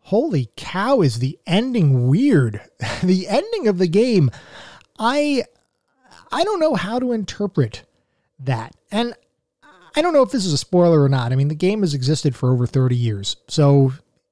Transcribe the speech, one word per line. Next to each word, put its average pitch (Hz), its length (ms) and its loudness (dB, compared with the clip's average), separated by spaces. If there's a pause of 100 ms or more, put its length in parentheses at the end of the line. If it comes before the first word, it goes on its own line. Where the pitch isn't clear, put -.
holy 208 560 -2
cow, 226 440 -2
is 123 180 0
the 131 280 -4
ending 170 600 0
weird. 139 540 2 (200)
<laughs> 110 220 -6
The 185 240 0
ending 370 400 -2
of 202 120 0
the 180 100 0
game, 190 420 2 (680)
I, 277 440 -2 (880)
I 320 140 -2
don't 403 160 -2
know 311 140 2
how 208 260 -4
to 247 120 -4
interpret 196 680 -4 (560)
that. 127 380 -6 (160)
And 233 220 -4 (840)
I 302 60 0
don't 349 100 0
know 285 100 4
if - 80 0
this 226 140 -4
is 180 80 -2
a 139 60 0
spoiler 170 440 4
or 139 60 4
not. 127 240 0
I 131 40 0
mean, 139 120 0
the 156 60 -4
game 190 260 -2
has 170 140 0
existed 139 420 -2
for 127 160 0
over 123 140 0
thirty 127 280 0
years. 110 420 -4 (120)
So 139 460 4 (380)